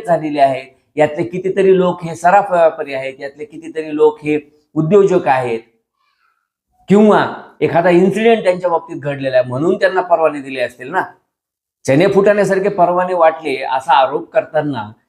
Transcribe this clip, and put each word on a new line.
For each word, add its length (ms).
झालेले 340
आहेत, 260
यातले 260
कितीतरी 540
लोक 280
हे 100
सराफ 360
व्यापारी 440
आहेत, 260
यातले 240
कितीतरी 520
लोक 260
हे 180
उद्योजक 540
आहेत, 320
किंवा 460
एखादा 300
इन्सिडेंट 520
त्यांच्या 280
बाबतीत 300
घडलेला 360
आहे 120
म्हणून 260
त्यांना 260
परवाने 400
दिले 200
असतील 300
ना. 120
चणे 200
फुटाण्यासारखे 640
परवाने 460
वाटले 480
असा 300
आरोप 380
करताना 600